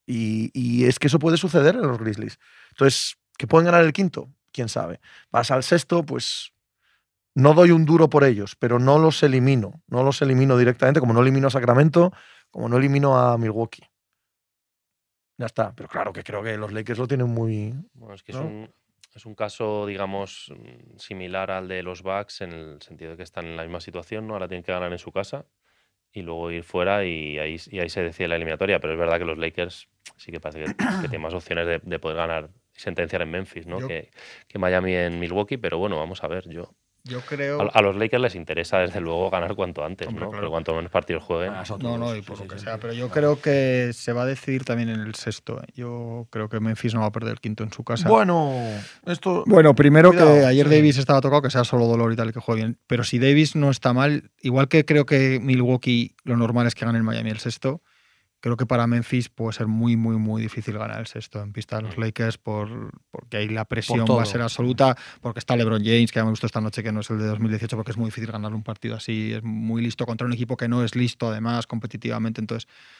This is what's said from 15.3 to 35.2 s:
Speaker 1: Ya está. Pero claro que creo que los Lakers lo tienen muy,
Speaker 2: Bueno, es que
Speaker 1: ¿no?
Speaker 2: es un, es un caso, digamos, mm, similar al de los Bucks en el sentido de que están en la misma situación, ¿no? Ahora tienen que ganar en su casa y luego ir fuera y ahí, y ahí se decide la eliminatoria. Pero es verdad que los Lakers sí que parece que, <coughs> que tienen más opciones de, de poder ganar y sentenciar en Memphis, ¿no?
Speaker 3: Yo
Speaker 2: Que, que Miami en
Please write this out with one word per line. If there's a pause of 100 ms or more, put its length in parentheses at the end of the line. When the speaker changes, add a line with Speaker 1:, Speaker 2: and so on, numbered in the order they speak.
Speaker 1:
Ya
está.
Pero
claro
que
creo
que
los
Lakers
lo
tienen
muy, (180)
Speaker 2:
Bueno,
es
que
Speaker 1:
¿no?
Speaker 2:
es
un, (440)
es
un
caso,
digamos,
mm,
similar
al
de
los
Bucks
en
el
sentido
de
que
están
en
la
misma
situación,
¿no?
Ahora
tienen
que
ganar
en
su
casa (680)
y
luego
ir
fuera
y
ahí, (140)
y
ahí
se
decide
la
eliminatoria.
Pero
es
verdad
que
los
Lakers (280)
sí
que
parece
que,
<coughs>
que
tienen
más
opciones
de,
de
poder
ganar (260)
y
sentenciar
en
Memphis,
¿no?
Speaker 3:
Yo
Speaker 2:
Que, (380)
que
Miami
en